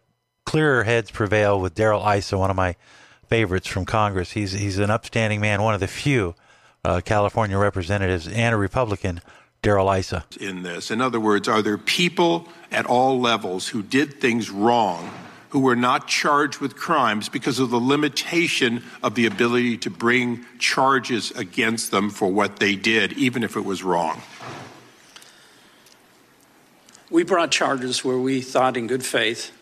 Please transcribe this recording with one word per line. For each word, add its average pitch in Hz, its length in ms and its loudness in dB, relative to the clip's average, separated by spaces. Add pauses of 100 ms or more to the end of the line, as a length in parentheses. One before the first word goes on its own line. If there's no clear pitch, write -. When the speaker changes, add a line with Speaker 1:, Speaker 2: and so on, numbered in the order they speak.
(460)
Speaker 1:
clearer 147 380 2
heads 117 260 0
prevail 101 500 2
with 92 140 -2
Darrell 107 340 2
Issa, 101 300 0
one 95 140 2
of 95 40 0
my 92 200 0 (520)
favorites 101 400 0
from 95 180 -4
Congress. 104 480 0
He's, 101 180 -4
he's 101 260 -4
an 104 140 0
upstanding 110 500 -2
man, 104 220 0
one 110 100 2
of 101 60 -2
the 98 80 -2
few, 113 480 -2 (500)
uh, 87 180 0
California 104 540 0
representatives, 95 680 0
and 117 260 0
a 110 40 0
Republican, 101 640 -2 (420)
Darrell 98 280 4
Issa. 92 320 -2 (160)
Speaker 2:
In 95 220 -8
this, 87 300 -8
in 113 100 -2
other 120 180 0
words, 104 280 2
are 110 140 2
there 104 180 0
people 170 680 0 (240)
at 113 140 -2
all 127 340 2
levels 107 500 -2
who 113 120 -4
did 139 400 0
things 113 300 0
wrong 101 600 2 (380)
who 139 120 0
were 127 140 4
not 123 320 2
charged 143 520 2
with 139 160 -6
crimes 113 520 0
because - 300 -4
of 127 140 0
the 120 80 2
limitation 143 1040 0 (180)
of 113 140 -2
the 117 100 2
ability 120 520 2
to 117 120 -8
bring 120 560 0 (140)
charges 131 720 0
against 113 580 -2
them 101 220 0
for 101 160 -2
what 101 300 0
they 101 180 2
did, 107 380 0
even 123 300 -2
if 101 120 -6
it 101 100 -4
was 95 160 -4
wrong? 85 400 0 (3000)
Speaker 3:
We 170 140 4
brought 170 260 2
charges 131 560 -2
where 127 140 0
we 131 220 0
thought 127 360 0
in 113 80 -4
good 127 180 -2
faith 117 480 -2 (100)